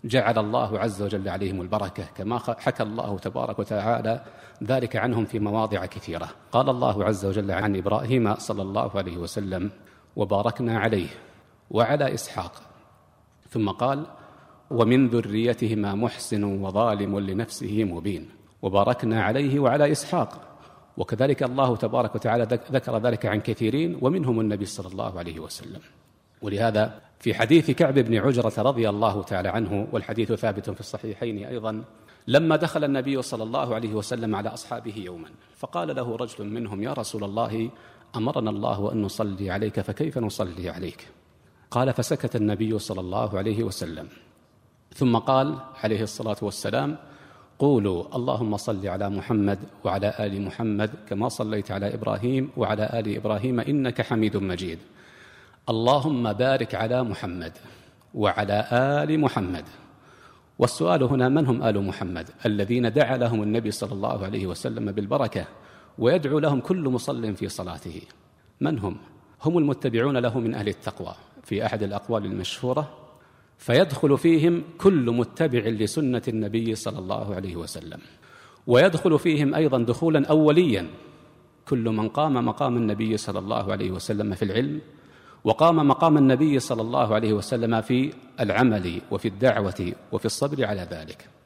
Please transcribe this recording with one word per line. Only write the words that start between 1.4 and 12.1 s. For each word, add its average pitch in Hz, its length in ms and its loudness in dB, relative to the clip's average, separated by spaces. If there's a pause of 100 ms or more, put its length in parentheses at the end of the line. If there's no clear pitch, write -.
البركة، 92 420 -4 (120)
كما 107 220 -4
خ-، 120 220 -4
حكى - 240 -2
الله 104 340 -4
تبارك 117 420 -4
وتعالى 110 640 -2 (400)
ذلك 123 320 -2
عنهم 113 300 2
في 110 140 -6
مواضع 104 460 0
كثيرة. 82 440 -10 (220)
قال 135 180 4
الله 123 340 0
عز 98 220 0
وجل 98 260 0
عن 101 240 0
إبراهيم 107 600 2
صلى 104 260 -6
الله 104 340 -2
عليه 92 220 -4
وسلم: 92 540 -4 (440)
"وباركنا 110 640 0
عليه 101 280 2 (640)
وعلى 135 420 2